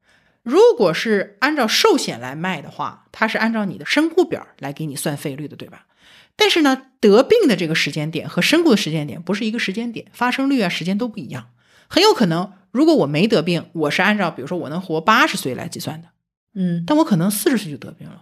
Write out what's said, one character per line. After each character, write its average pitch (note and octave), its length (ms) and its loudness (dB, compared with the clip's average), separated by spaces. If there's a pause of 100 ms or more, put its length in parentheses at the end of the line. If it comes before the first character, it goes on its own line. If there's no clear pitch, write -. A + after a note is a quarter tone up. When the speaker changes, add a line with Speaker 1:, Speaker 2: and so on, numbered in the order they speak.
(420)
Speaker 1:
如 C4 180 2 (160)
果 F3 160 2
是 G3+ 480 -2
按 D4+ 160 0
照 B3 100 0
寿 F4+ 300 4
险 C3 240 -4
来 B2+ 160 -10
卖 E3+ 240 -6
的 - 100 -16
话， - 420 -10
它 - 140 -2
是 A3 120 -2
按 A3 120 0
照 A3 140 -2
你 F3+ 140 -6
的 D3+ 80 -14
身 D#4+ 240 2
故 E4+ 160 4
表 - 200 -6 (120)
来 C#3 160 -10
给 D#3 100 -8
你 C#3+ 100 -8
算 D3 220 -4
费 C#3 180 -8
率 C#3+ 140 -12
的， B2+ 80 -18
对 A#2 120 -16
吧？ - 180 -20 (500)
但 G#4 140 2
是 F4 100 2
呢， C4 220 2 (180)
得 G#3+ 220 6
病 G#4+ 260 4
的 G3+ 80 2
这 E3 100 -2
个 D#3 80 -2
时 - 160 -2
间 D3+ 200 -6
点 D#3 180 -6
和 F3 140 -4
身 D#4+ 200 2
故 E4 100 6
的 G#3 40 4
时 D#3+ 140 -2
间 D3+ 160 -4
点 C#3+ 160 -12
不 F#3 100 -4
是 A3 140 -4
一 A3 40 -4
个 A#3 80 -4
时 G3 140 -6
间 A#3 180 -8
点， - 220 -12
发 B3 180 -2
生 C4+ 200 -2
率 C4+ 100 2
啊， F#3 80 0
时 - 160 -6
间 G3 140 -2
都 A#3+ 100 -4
不 G#3+ 100 -12
一 C#3 100 -12
样。 B2+ 200 -12 (400)
很 E4 140 2
有 G#4+ 100 6
可 G#3+ 140 2
能， E3+ 260 -2 (200)
如 C4+ 120 2
果 D#4+ 100 6
我 F#3 120 4
没 D3+ 200 2
得 E3+ 140 2
病， E3 320 -2
我 D3+ 180 -2
是 F#3 120 0
按 G#3 160 2
照， F3+ 120 -2
比 C3 120 -12
如 C3+ 40 -10
说 F3 120 -6
我 C3 100 -8
能 D#3 140 -6
活 D#3+ 180 -4
八 A3 260 4
十 - 120 -2
岁 C3 160 -6
来 A#2 120 -10
计 - 140 -12
算 D#3+ 220 -10
的。 - 60 -20 (440)
Speaker 2:
嗯。 F3 340 -2
Speaker 1:
但 D4+ 120 2
我 D#4+ 60 6
可 A3 120 0
能 F3 140 2
四 G#3+ 200 0
十 B3+ 60 0
岁 G3+ 140 -6
就 C#3 80 -12
得 F#2+ 140 -16
病 - 140 -20
了， - 160 -20